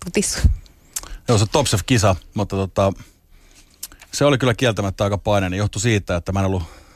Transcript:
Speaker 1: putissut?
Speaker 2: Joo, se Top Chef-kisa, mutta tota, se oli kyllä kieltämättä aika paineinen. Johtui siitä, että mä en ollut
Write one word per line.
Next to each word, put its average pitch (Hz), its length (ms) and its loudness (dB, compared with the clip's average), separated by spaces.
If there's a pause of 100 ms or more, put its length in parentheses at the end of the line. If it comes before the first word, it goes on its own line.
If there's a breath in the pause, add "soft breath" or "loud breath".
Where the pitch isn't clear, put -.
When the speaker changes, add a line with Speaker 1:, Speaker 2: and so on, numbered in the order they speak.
Speaker 1:
putissut? - 460 0 (760 loud breath)
Speaker 2:
Joo, 117 100 4
se 104 80 2
Top 143 200 0
Chef-kisa, 104 500 2 (180)
mutta 101 220 -4
tota, 98 380 0 (1200 loud breath)
se - 140 0
oli 143 120 4
kyllä 123 160 2
kieltämättä 104 500 -2
aika 101 140 0
paineinen. 95 400 0
Johtui 104 240 -4
siitä, 104 340 0
että 87 160 -4
mä 98 80 -2
en 98 60 0
ollut 95 180 -2 (320 loud breath)